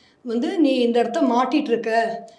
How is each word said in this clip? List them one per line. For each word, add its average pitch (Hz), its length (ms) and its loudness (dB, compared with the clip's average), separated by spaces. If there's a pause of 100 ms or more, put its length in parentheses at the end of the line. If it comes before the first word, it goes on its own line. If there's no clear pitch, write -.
(220)
வந்து 254 360 -4
நீ 285 120 4
இந்த 240 280 2
இடத்த - 220 0
மாட்டிட்டு 254 420 2
இருக்க, 226 580 -2 (180)